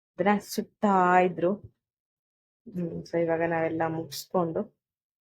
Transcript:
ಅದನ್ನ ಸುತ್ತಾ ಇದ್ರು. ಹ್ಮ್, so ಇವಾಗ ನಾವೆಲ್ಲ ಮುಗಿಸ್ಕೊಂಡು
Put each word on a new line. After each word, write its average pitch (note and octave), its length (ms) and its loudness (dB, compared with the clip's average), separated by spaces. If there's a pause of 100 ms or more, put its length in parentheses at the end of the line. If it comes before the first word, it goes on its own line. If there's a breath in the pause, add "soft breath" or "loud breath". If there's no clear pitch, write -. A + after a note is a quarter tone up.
(180)
ಅದನ್ನ G3+ 200 2
ಸುತ್ತಾ F#3+ 800 2
ಇದ್ರು. F3 340 2
ಹ್ಮ್, - 1500 -14
so E3+ 180 -4
ಇವಾಗ E3 220 0
ನಾವೆಲ್ಲ E3 440 -2
ಮುಗಿಸ್ಕೊಂಡು E3 920 -4 (460)